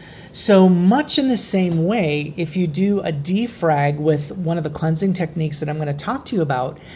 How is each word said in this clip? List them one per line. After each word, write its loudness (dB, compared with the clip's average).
So 6
much 4
in 0
the 2
same 0
way, 0
if -4
you 2
do 0
a -4
defrag 0
with 0
one -4
of -2
the -4
cleansing 0
techniques -4
that -4
I'm -6
gonna -4
talk -6
to -4
you 2
about, -2